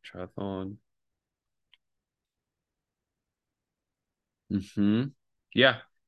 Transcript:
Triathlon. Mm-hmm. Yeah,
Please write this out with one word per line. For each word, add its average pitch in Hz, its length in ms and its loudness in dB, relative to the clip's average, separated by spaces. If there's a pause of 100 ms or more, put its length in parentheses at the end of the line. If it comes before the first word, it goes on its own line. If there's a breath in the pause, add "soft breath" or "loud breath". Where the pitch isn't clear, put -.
Triathlon. 95 720 -10 (3750)
Mm-hmm. 104 520 2 (500)
Yeah, 120 220 6 (300)